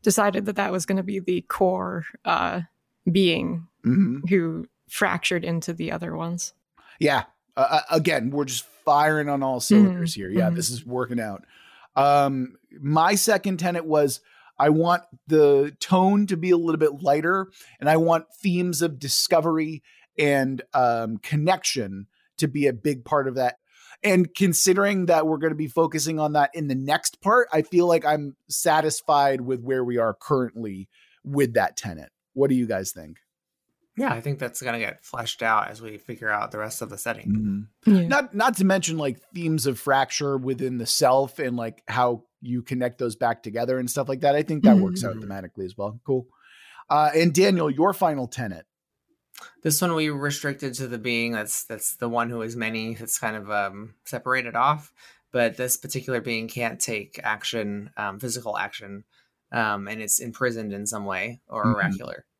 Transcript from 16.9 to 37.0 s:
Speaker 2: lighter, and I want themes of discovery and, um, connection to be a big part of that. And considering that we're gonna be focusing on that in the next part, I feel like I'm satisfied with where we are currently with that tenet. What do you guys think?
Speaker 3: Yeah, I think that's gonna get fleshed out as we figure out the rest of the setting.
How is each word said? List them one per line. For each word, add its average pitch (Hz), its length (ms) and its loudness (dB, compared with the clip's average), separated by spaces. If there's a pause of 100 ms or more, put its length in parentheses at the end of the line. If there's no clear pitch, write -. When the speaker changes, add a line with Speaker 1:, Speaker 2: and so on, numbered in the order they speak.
Speaker 2:
lighter, 175 480 0 (280)
and 143 100 0
I 160 80 6
want 165 360 2
themes 180 480 0
of 156 160 -2
discovery 160 840 0 (340)
and, 135 440 2 (120)
um, 117 440 2
connection 131 880 -2 (300)
to 156 100 0
be 143 200 -2
a 127 60 2
big 123 320 -4
part 143 220 0
of 127 80 -6
that. 127 220 0 (460)
And 185 320 4
considering 190 720 2
that 160 200 4
we're 156 100 0
gonna 156 180 0
be 151 120 -4
focusing 160 520 0
on 151 140 0
that 147 200 4
in 156 140 -4
the 131 80 0
next 139 460 -2
part, 233 320 4
I 160 80 4
feel 175 260 4
like 165 180 4
I'm 147 300 0 (140)
satisfied 147 920 2
with 123 200 -4
where 127 220 0
we 123 140 0
are 113 160 2
currently 113 760 -4 (340)
with 139 300 0
that 104 240 2
tenet. 78 340 -10 (220)
What 139 160 2
do 127 60 4
you 123 120 2
guys 95 240 -4
think? 80 260 -16 (800)
Speaker 3:
Yeah, 254 160 0
I 117 100 -4
think 143 180 -6
that's 123 220 -8
gonna 117 180 -4
get - 260 -8
fleshed 117 380 -8
out 113 260 2
as 110 120 -16
we 107 160 -14
figure 110 320 -8
out 104 220 -2
the 107 60 -10
rest 107 240 -8
of 110 80 -10
the 101 80 -14
setting. 107 680 -4 (180)